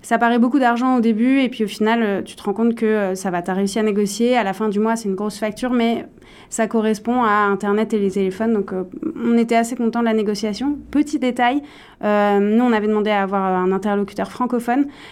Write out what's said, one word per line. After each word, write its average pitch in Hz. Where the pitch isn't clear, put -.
ça 233
paraît 233
beaucoup 254
d'argent 254
au 240
début, 233
et 254
puis 233
au -
final, 220
euh, 202
tu -
te -
rends 202
compte 226
que, 226
euh, 202
ça 190
va, 175
t'as 185
réussi 196
à 214
négocier. 214
À 226
la 190
fin 214
du 202
mois, 226
c'est 226
une 190
grosse 208
facture, 220
mais 233
ça 226
correspond 220
à 208
Internet 208
et 214
les 196
téléphones. 196
Donc, 196
euh, 185
on 233
était 233
assez 233
contents 233
de 233
la 226
négociation. 214
Petit 294
détail, 247
euh, 208
nous, 214
on 247
avait 208
demandé 214
à 202
avoir 190
un 185
interlocuteur 196
francophone, 247